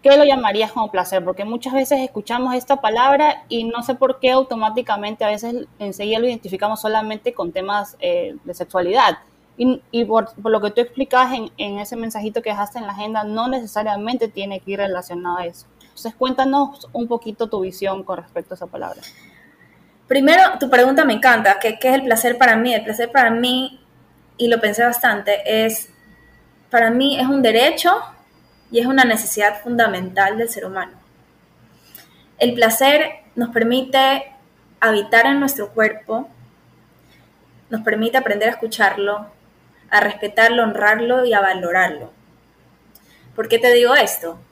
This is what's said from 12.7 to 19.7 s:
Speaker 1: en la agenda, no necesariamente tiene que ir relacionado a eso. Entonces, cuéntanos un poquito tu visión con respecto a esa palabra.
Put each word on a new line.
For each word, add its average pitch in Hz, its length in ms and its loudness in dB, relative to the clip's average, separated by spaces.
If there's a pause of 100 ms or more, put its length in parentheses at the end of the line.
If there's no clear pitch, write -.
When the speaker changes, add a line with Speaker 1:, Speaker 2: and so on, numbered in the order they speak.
Speaker 1:
en 220 80 -12
la 202 60 -10
agenda, 214 320 -6
no 220 240 -4
necesariamente 220 800 -4
tiene 196 320 -10
que 190 120 -10
ir 196 80 -6
relacionado 180 580 -6
a 175 80 -8
eso. - 200 -16 (140)
Entonces, - 360 -14
cuéntanos 269 760 -2
un 240 160 -6
poquito 226 400 -6
tu 214 120 -4
visión 190 440 -6
con 185 140 -8
respecto 170 340 -12
a 185 40 -14
esa 175 100 -14
palabra. - 340 -12 (1040)